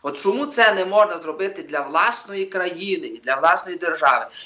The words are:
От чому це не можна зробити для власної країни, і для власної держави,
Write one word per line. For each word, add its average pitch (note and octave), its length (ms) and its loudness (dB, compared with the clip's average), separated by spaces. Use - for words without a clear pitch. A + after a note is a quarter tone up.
От C#3+ 180 -8
чому A#3+ 260 0
це A3+ 260 4
не F#3+ 120 0
можна G3+ 340 4
зробити E3+ 440 -6
для D3 180 -4
власної F#3+ 640 -2
країни, F3+ 600 -4
і A2+ 180 -12
для C3 120 0
власної E3+ 420 2
держави, D#3+ 480 2